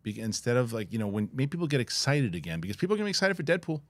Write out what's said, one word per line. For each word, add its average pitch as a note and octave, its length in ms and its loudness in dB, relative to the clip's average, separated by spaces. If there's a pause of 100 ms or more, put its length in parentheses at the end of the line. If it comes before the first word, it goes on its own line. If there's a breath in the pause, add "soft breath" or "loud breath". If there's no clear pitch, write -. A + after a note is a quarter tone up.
Be-, A2 180 -6
instead A2+ 360 0
of, A#2+ 160 2
like, G#2 200 -4
you A#2 60 -2
know, G#2+ 100 0
when, G#2 240 0
make C3+ 180 0
people E3+ 160 -2
get C#3 140 2
excited B2 540 2
again, E2 260 -4
because F#2+ 160 -4
people F#3 180 2
are - 40 0
gonna G#3 80 -2
be G3+ 40 -2
excited F#3+ 260 2
for D#3+ 60 -4
Deadpool. D#3+ 480 0